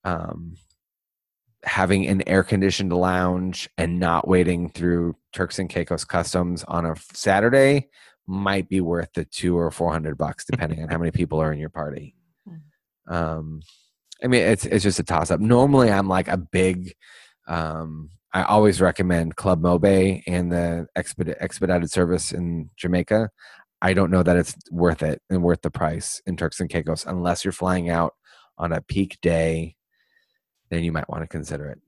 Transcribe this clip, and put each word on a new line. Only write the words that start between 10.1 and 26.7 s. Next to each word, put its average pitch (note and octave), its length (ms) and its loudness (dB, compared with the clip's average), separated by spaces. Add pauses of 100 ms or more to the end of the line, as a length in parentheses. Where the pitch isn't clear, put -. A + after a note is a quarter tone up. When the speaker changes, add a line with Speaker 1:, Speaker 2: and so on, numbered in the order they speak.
Speaker 1:
bucks, - 320 -6
depending D#2+ 340 -4
on D#2+ 60 -10
how E2 80 -4
many E2 140 -2
people D#2 320 -2
are D#2 100 0
in D2 60 -6
your D2+ 120 -8
party. D2 440 -10 (340)
Speaker 2:
Hmm. - 640 -20
Speaker 1:
Um, D#2+ 480 -6 (600)
I B2 40 -4
mean, B2 160 4
it's, G2+ 240 2
it's G2+ 160 2
just G2 180 2
a - 20 -2
toss-up. E2 380 0
Normally, B2 500 6
I'm, G2 160 2
like, F#2 220 0
a F#2 80 0
big, F#2 560 0 (560)
um, D#2+ 600 -6 (240)
I F#2 80 2
always G#2 360 6
recommend F2 580 2
Club F2 260 0
Mo F2 160 4
Bay F#2+ 480 4
and F2+ 260 -2
the E2+ 420 -2
expedi-, E2+ 460 -6
expedited F2 500 -2
service F2+ 400 0
in E2+ 460 -4
Jamaica. F2+ 540 0 (500)
I F#2 140 2
don't F#2 160 2
know F2+ 120 4
that F2 140 6
it's - 180 0 (160)
worth E2+ 320 2
it D#2 280 -2
and F2+ 120 2
worth F2 200 2
the D#2 80 -2
price - 560 -4
in F2+ 100 -4
Turks E2 240 -4
and E2+ 80 -4
Caicos D#2+ 380 -4